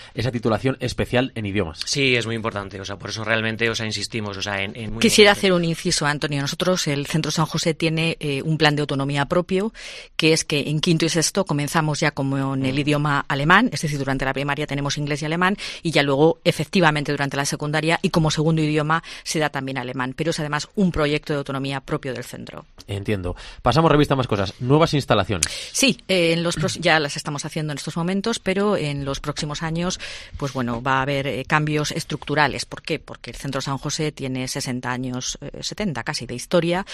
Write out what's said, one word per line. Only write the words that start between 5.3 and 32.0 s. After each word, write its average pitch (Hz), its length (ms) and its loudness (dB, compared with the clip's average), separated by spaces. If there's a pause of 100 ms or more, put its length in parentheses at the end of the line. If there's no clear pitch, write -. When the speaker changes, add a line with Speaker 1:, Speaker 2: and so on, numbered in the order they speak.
Speaker 2:
importante. 202 160 2
Speaker 3:
hacer 185 60 4
un 175 120 2
inciso, 165 420 -2
Antonio. 147 360 -2
Nosotros, 175 460 0
el 143 180 -2
Centro 156 240 0
San 156 160 2
José 160 280 0
tiene, 160 460 0
eh, 143 220 -2
un 156 160 0
plan 151 180 4
de 147 60 0
autonomía 143 440 0
propio, 185 460 0 (440)
que 156 160 4
es 160 120 2
que 147 240 -2
en 151 120 0
quinto 165 260 4
y - 20 0
sexto 165 360 0
comenzamos 151 560 0
ya 151 100 2
como 135 440 0
en 135 120 0
el 131 80 0
Speaker 2:
Mm. 143 40 0
Speaker 3:
idioma 147 500 2
alemán, 170 440 4
es 143 100 -6
decir, 147 160 -2
durante 135 260 -2
la 131 80 0
primaria 143 340 -2
tenemos 139 320 -2
inglés 147 240 -2
y - 20 -2
alemán, 185 320 2 (260)
y 170 80 -2
ya 147 120 8
luego, 143 420 4
efectivamente, 151 680 2
durante 139 240 -2
la 143 80 0
secundaria 156 580 0
y 175 80 0
como 156 200 4
segundo 160 320 2
idioma 151 400 2 (220)
se - 140 -4
da 151 120 0
también 135 280 -4
alemán, 127 380 -4
pero 160 160 0
es 160 80 -4
además 147 340 -4
un 185 180 4
proyecto 151 400 0
de 147 60 0
autonomía 139 420 -4
propio 143 320 -6
del 117 120 -8
centro. - 420 -14 (200)
Speaker 1:
Entiendo. 98 500 -4 (260)
Pasamos 151 280 6
revista 143 240 6
a - 20 4
más 127 100 0
cosas. 98 340 0
Nuevas 151 340 4
instalaciones. 104 520 2 (260)
Speaker 3:
Sí, 254 260 2 (100)
eh, 175 240 4
en 165 100 2
los 170 140 -2
pros-, 170 240 -2
ya 160 180 6
las 143 180 -2
estamos 147 280 -4
haciendo 151 280 -4
en 139 60 -6
estos - 180 -8
momentos, 190 420 0
pero 202 380 2
en 143 280 -2
los 135 160 -4
próximos 147 420 -6
años, 170 380 -2 (360)
pues 139 160 -4
bueno, 120 300 -2
va 135 160 2
a 131 40 2
haber, 139 240 -2
eh, 127 200 -4
cambios 151 460 0
estructurales. 143 720 0